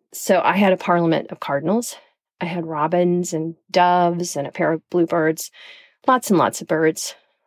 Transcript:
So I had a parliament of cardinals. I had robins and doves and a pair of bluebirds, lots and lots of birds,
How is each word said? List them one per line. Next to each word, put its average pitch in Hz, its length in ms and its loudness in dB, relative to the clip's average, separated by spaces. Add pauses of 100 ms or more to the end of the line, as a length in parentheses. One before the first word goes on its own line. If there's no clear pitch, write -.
(120)
So - 300 0
I 170 140 2
had 196 160 4
a 180 40 -2
parliament 170 540 0
of - 80 -14
cardinals. 160 560 -2 (460)
I 180 40 -4
had 165 200 -4
robins 175 680 0
and 160 220 -4 (140)
doves 175 680 2
and 143 120 -4
a - 40 -12
pair 156 200 -2
of 160 180 -4
bluebirds, 165 600 0 (560)
lots 196 220 -2
and 190 80 2
lots - 240 -2
of - 60 -16
birds, 160 480 -2 (320)